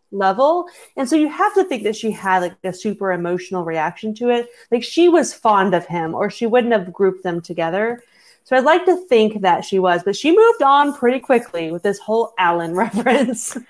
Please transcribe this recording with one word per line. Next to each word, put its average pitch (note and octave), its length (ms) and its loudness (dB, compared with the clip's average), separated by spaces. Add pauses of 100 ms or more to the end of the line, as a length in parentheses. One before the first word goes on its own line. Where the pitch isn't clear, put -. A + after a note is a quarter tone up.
(120)
level. B3+ 560 0 (280)
And C4+ 140 -4
so D#4+ 60 2
you D#4 140 2
have G4 260 -2
to F#4+ 80 4
think B3+ 200 -4
that G#3+ 120 -2
she G#3+ 160 -4
had, F#3 320 -2
like, F3+ 100 -6 (100)
a F#3+ 80 -6
super G3+ 400 -6
emotional F3 540 -4
reaction E3 500 -6
to A#3+ 140 -2
it. A#3+ 180 0 (240)
Like, A#3+ 120 -2
she F4 260 2
was D#4+ 240 2
fond G3 400 2
of F3 140 -2
him, E3 260 -6
or G#3 160 -4
she - 160 -6
wouldn't A#3 280 2
have F3+ 200 -2
grouped F#3+ 300 0
them E3+ 180 -4
together. F3+ 600 -4 (420)
So C4 100 -2
I'd B3+ 80 4
like F4 220 2
to F4+ 100 4 (120)
think G#3+ 340 2
that F3+ 240 0
she F#3+ 140 -2
was, F3+ 240 2
but G3 120 -2
she C#4+ 200 0
moved A4+ 260 6
on C#4+ 320 4
pretty B3 260 0
quickly F3 520 -2
with E3+ 100 -8
this G3+ 160 -2
whole A3+ 400 -2
Alan E3+ 380 0
<laughs> F#3+ 100 0
reference. A#3+ 720 -2 (120)